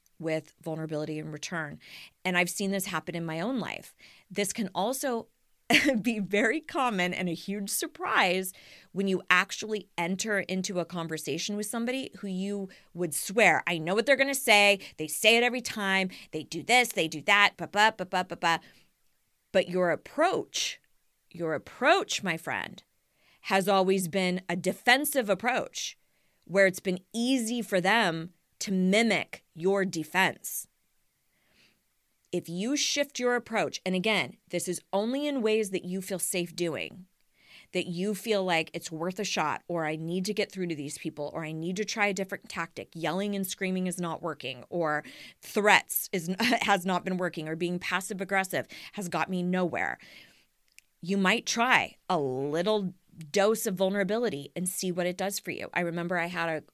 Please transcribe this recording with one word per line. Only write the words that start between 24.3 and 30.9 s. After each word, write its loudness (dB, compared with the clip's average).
a -2
defensive 2
approach -2
where 6
it's 0
been -2
easy 0
for 0
them 2
to -4
mimic 2
your 0
defense. -2